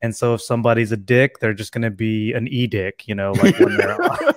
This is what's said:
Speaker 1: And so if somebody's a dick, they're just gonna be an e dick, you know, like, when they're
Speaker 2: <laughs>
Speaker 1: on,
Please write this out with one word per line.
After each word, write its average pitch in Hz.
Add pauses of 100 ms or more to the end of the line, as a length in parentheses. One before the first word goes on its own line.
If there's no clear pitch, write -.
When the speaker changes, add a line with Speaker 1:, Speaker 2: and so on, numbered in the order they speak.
Speaker 1:
And 113
so 117
if 110
somebody's 117
a 113
dick, 123
they're 110
just 101
gonna 113
be 110
an 120
e 123
dick, 98
you 107
know, 98
like, -
when -
they're -
Speaker 2:
<laughs> 349
Speaker 1:
on, 330